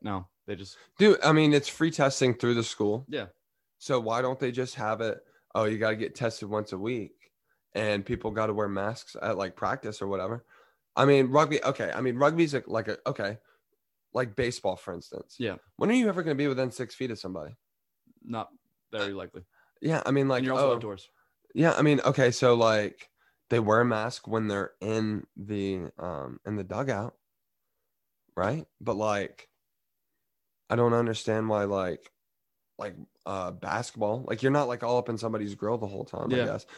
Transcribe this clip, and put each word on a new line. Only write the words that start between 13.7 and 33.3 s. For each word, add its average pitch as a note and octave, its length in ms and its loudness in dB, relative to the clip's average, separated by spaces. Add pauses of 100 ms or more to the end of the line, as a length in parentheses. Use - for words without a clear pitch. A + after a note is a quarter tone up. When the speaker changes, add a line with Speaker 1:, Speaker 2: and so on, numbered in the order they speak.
Speaker 2:
Like A#2 220 -2
baseball, A#2+ 400 -2
for - 180 -10
instance. - 460 -14
Speaker 1:
Yeah. G#2+ 160 -4 (200)
Speaker 2:
When F#3+ 140 2
are A#3+ 40 4
you B3 140 4
ever F3+ 140 -2
gonna D#3 140 -2
be C#3+ 100 0
within C3 240 0
six - 240 -10
feet C3 160 -6
of A2 80 -8
somebody? F2+ 380 -10 (640)
Speaker 1:
Not A2+ 280 -8 (420)
very G2+ 220 -4
likely. F2+ 280 -12 (380)
Speaker 2:
Yeah, D#3 260 0
I C#3 60 0
mean, C#3 160 2
like, B2+ 100 2
Speaker 1:
And C3 80 -2
you're C3 80 0
also C3+ 160 4
Speaker 2:
oh, A#2+ 60 4
Speaker 1:
outdoors. G#2 340 -10 (440)
Speaker 2:
yeah, E3 180 4
I - 100 2
mean, D3 200 6
okay, C3+ 280 4
so, B2 240 4
like, A2 560 2 (400)
they A#2 80 4
wear A2 220 4
a A#2+ 40 6
mask A#2 440 -2
when A2 200 -2
they're G2 320 -4
in G#2+ 460 -2 (100)
the, G2 640 -4
um, C#2 480 -10
in G#2+ 100 -4
the G2+ 80 -6
dugout, A2 520 -4 (1200)
right? A#2 300 -2 (140)
But, A2+ 160 -4
like, G2+ 520 -4 (1200)
I A#2 60 0
don't A#2+ 180 4
understand A2+ 540 0
why, G#2 160 0
like, F#2+ 480 -4 (680)
like, G2 180 -10 (300)
uh, F#2 260 -6